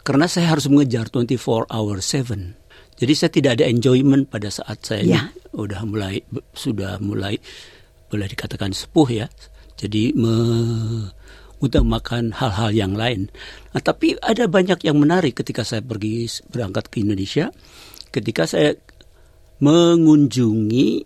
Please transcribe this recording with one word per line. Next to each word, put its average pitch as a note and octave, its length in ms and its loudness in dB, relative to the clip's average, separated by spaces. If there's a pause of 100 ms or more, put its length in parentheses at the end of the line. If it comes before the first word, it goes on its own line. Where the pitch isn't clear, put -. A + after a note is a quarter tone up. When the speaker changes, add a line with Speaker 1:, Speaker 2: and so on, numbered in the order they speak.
Speaker 1:
Karena C#3 240 2
saya E3+ 220 0
harus D3+ 180 0
mengejar C3 460 2
twenty-four A#2+ 560 -2
hour G#2 320 -4
seven. G#2 560 -6 (400)
Jadi B2 160 0
saya F#3 160 2
tidak B2+ 320 2
ada - 80 4
enjoyment C3 580 4
pada G#2 220 -8
saat - 340 -10
saya G#2 220 -4
Speaker 2:
Ya. - 0 -
Speaker 1:
ini - 160 4 (320)
udah G2+ 320 -8
mulai, G2+ 320 -6 (400)
sudah G2 420 -6
mulai, G2+ 380 -4 (720)
boleh G#2 180 -6
dikatakan G2+ 460 -8
sepuh - 400 0
ya. A2+ 160 -4 (480)
Jadi G#2+ 360 -2
mengutamakan A2+ 2250 -2
hal-hal G#2+ 400 -2
yang G2 240 0
lain. A2 320 -4 (440)
Nah, - 80 -4
tapi - 380 0
ada A3 300 0
banyak F3+ 320 2
yang D3 160 0
menarik D3+ 400 4
ketika A#2+ 280 -6
saya A2 160 -4
pergi, A2 440 -6 (240)
berangkat G#2+ 400 -6
ke - 120 -6
Indonesia. G2+ 480 -2 (640)
Ketika A2+ 340 -4
saya D#3 320 2 (840)
mengunjungi C#3+ 1300 4 (180)